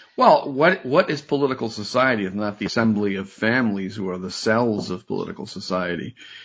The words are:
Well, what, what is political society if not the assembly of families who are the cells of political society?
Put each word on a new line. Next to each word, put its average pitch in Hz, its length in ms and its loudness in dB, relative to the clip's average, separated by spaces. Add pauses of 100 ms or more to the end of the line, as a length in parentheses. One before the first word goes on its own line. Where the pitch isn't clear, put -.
(180)
Well, 196 340 6
what, 160 340 2
what 143 240 2
is 147 120 -4
political 131 480 -2
society 113 560 0
if 92 80 -6
not 104 260 -4
the 101 60 -2
assembly 104 500 2
of 98 140 -8
families 107 680 -2
who 98 140 -6
are 92 80 -4
the 92 140 -8
cells 110 580 0
of 92 180 -8
political 87 380 -8
society? 92 680 -6 (300)